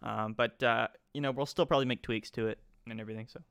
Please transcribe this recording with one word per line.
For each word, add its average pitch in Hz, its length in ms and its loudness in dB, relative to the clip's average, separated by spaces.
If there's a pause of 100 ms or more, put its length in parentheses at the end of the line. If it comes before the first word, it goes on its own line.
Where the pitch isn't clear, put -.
Um, 110 320 -4
but, 117 280 0
uh, 113 260 4 (240)
you 143 100 -6
know, 139 100 0
we'll 139 140 -2
still 170 200 4
probably 135 200 4
make 123 160 -2
tweaks - 300 -4
to 113 140 0
it 110 140 -4 (280)
and 110 120 -10
everything. 110 260 -10
So - 140 -20 (100)